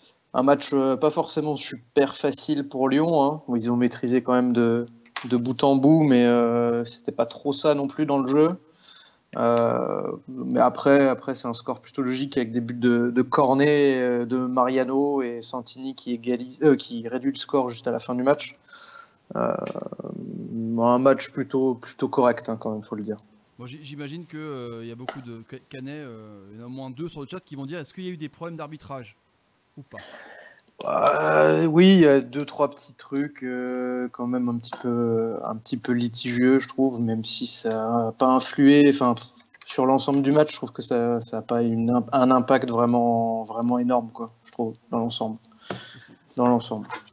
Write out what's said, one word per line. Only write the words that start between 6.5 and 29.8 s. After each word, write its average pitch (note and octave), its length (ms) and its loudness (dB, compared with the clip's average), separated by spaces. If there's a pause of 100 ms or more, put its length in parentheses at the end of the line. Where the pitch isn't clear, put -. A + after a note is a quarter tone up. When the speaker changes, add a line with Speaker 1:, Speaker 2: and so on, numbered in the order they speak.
Speaker 1:
c'était - 260 -10
pas A#2 140 -2
trop - 260 -6
ça D3 220 2
non C#3 120 -2
plus D3+ 200 -4
dans C#3+ 120 0
le C3 80 0
jeu. D#3 300 4 (800)
Euh, A#2+ 760 0 (180)
mais B2 320 -2
après, C#3 460 4
après B2+ 280 -2
c'est B2 140 -8
un A#2 40 -4
score A#2 300 -8
plutôt - 180 -10
logique C3 380 -2
avec A#2 120 -2
des A#2+ 120 -2
buts A#2 100 -8
de, A#2+ 420 2
de B2+ 80 4
Cornet, C3+ 800 2
euh, B2 240 0
de B2 140 -2
Mariano C3 840 0
et A#2+ 220 -6
Santini C3 520 -10
qui - 200 -10
égalise, B2 480 -6
euh, C#3+ 140 8
qui A#2 320 -10
réduit B2+ 240 -4
le C3+ 60 -12
score C3+ 300 -2
juste A#2 180 -12
à B2 40 0
la A#2 80 -2
fin B2 160 -8
du B2 80 -4
match. C#3+ 320 0 (840)
Euh, A#1+ 180 -2 (1200)
un A#2+ 200 4
match C3+ 320 2
plutôt, C3 440 -2
plutôt - 340 -6
correct, B2 400 2
hein, A2+ 80 -4
quand A2 160 -6
même, G#2+ 100 -8
faut - 140 -12
le G#2 60 -8
dire. G#2 160 -8 (400)
Speaker 2:
Bon, B2 80 -16
j-, C#3 160 -16
j'imagine D3 420 -14
que, D3+ 140 -16
euh, A#2+ 480 -10
y A#2 60 -12
a A#2 40 -14
beaucoup B2+ 240 -12
de A#2 300 -16
Ca-, C3 80 -16 (100)
Canets, C3+ 240 -12
euh, A2 500 -16 (100)
il G#2+ 40 -20
y A2+ 40 -18
en A#2 40 -16
a - 40 -16
au - 20 -14
moins C3 180 -12
deux D3 220 -10
sur D3+ 100 -16
le C3+ 60 -12
chat F#3 140 -14
qui - 140 -18
vont C#3 120 -10
dire : « E3+ 140 -10
Est-ce C#3+ 120 -16
qu'il F#3 120 -14
y F3+ 40 -8
a - 20 -8
eu F3 60 -10
des D3+ 140 -12
problèmes E3+ 260 -14
d'arbitrage D3 580 -16 (640)
ou C#3+ 40 -18